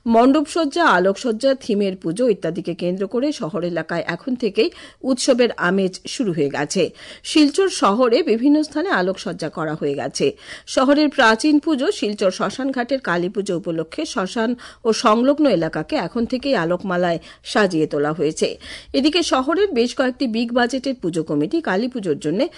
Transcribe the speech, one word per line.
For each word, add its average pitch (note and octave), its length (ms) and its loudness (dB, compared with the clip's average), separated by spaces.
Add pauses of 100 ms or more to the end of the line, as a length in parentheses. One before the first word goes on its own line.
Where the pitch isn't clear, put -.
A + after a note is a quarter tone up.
মণ্ডপসজ্জা, C#4+ 800 4
আলোকসজ্জা, A3 680 2
থিমের G3+ 420 -2
পুজো F#3+ 320 -2
ইত্যাদিকে E3+ 460 -2
কেন্দ্র F#3 320 -4
করে B3+ 260 -2
শহর E3 320 -6
এলাকায় E3+ 420 -4
এখন - 280 -6
থেকেই A3 360 0 (320)
উৎসবের B3+ 540 2
আমেজ F#3 520 0
শুরু G#3 240 -2
হয়ে D3 160 0
গেছে। C#3+ 420 -2 (340)
শিলচর D#4 440 4
শহরে B3 540 2
বিভিন্ন C#4+ 400 4
স্থানে D#4 260 -4
আলোকসজ্জা F#3 600 -2
করা D#3 260 -4
হয়ে D3 200 -2
গেছে। C#3 420 -2 (300)
শহরের C#4+ 420 2
প্রাচীন B3 500 4
পুজো D4+ 340 0
শিলচর G#3 380 -2
শ্মশান G#3+ 400 -4
ঘাটের C4 300 -2
কালী F3 280 -2
পুজো G3 280 -4
উপলক্ষে E3 500 -6
শ্মশান A3+ 500 -4 (280)
ও A3+ 80 2
সংলগ্ন B3+ 540 2
এলাকাকে E3 500 0
এখন A3+ 300 -2
থেকেই C4 280 -2
আলোকমালায় F3 640 0 (260)
সাজিয়ে F#3 420 2
তোলা D3 260 -2
হয়েছে। D#3 460 -2 (340)
এদিকে D4+ 300 2
শহরের D#4+ 500 0
বেশ A#3+ 220 0
কয়েকটি B3+ 320 -2
বিগ A#3 260 -2
বাজেটের B3+ 420 0
পুজো E3+ 280 -2
কমিটি D3+ 380 0
কালী G3+ 280 0
পুজোর G3 300 -4
জন্য G3+ 400 -2